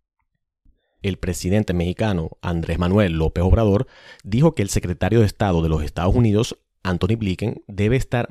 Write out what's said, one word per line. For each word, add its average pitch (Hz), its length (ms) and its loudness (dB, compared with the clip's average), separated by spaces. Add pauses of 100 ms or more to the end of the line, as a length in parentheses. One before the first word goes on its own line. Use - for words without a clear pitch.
(1040)
El 98 160 -4
presidente 92 560 -2
mexicano, 87 560 -2 (100)
Andrés 87 380 -4
Manuel 92 340 2
López 80 300 -2
Obrador, 104 420 2 (380)
dijo 127 320 2
que 104 80 -2
el 98 60 -4
secretario 95 500 0
de 107 80 6
Estado 92 340 0
de 80 80 0
los 80 140 0
Estados 87 320 -2
Unidos, 113 420 2 (240)
Anthony 95 340 0
Blinken, 104 520 -4
debe 104 280 0
estar 123 360 -2